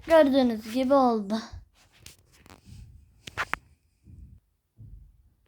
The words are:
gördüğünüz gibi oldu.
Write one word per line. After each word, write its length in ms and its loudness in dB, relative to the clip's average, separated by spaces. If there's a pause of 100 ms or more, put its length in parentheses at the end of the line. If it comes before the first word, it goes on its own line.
gördüğünüz 680 2
gibi 200 0
oldu. 440 2 (4000)